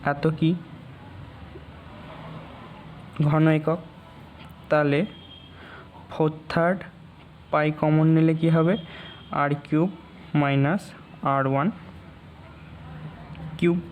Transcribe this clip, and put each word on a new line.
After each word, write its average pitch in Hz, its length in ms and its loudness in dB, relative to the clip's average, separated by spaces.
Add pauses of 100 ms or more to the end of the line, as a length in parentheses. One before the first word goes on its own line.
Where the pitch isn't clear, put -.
(120)
এত 143 120 -6 (160)
কি 160 100 4 (2750)
ঘন 156 180 6 (120)
একক? 156 220 0 (880)
তাহলে 147 300 4 (1120)
ফোর 156 200 0 (200)
থার্ড 175 280 2 (720)
পাই 151 160 4 (120)
কমন 156 360 6
নিলে 160 260 6
কি 165 140 4
হবে? 165 180 4 (680)
আর 143 100 2 (140)
কিউব 160 240 2 (520)
মাইনাস 139 420 2 (500)
আর 139 180 2
ওয়ান 139 160 2 (1900)
কিউব। 175 200 2 (140)